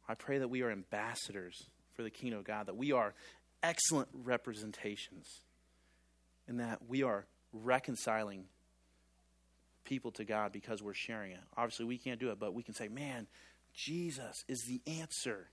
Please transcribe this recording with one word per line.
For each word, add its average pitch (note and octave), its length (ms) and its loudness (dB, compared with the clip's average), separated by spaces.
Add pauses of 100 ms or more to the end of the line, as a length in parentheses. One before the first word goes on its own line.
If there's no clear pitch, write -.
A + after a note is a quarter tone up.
I A2 60 -2
pray C#3 240 0
that C3 100 2
we B2+ 140 2
are A#2+ 80 4
ambassadors G2+ 960 -4 (260)
for - 80 -6
the A2 80 -2
kingdom A#2 280 -2
of G2 60 -6
God, G#2+ 220 -2
that F#2+ 100 -4
we C#3 160 4
are A2 220 6 (480)
excellent D#3+ 500 4
representations, G#2+ 1300 -2 (1040)
and A#2+ 140 -2
that A#2 260 0
we C3 160 2
are G#2 240 2 (260)
reconciling A2 920 2 (1400)
people B2+ 280 -2
to A2 120 -6
God G#2 280 2
because G#2 300 -4
we're G#2 120 -4
sharing G#2 380 -4
it. F2+ 80 -12 (160)
Obviously, A#2 300 2
we B2 120 -2
can't A#2+ 220 -4
do B2 100 2
it, G#2 80 -4
but G#2 160 0
we A#2 80 -2
can A2 120 -10
say, A2 140 -4
"Man, B2+ 380 -4 (480)
Jesus D#3 720 -2
is B2+ 220 -2
the B2 140 -2 (180)
answer. A#2 520 -2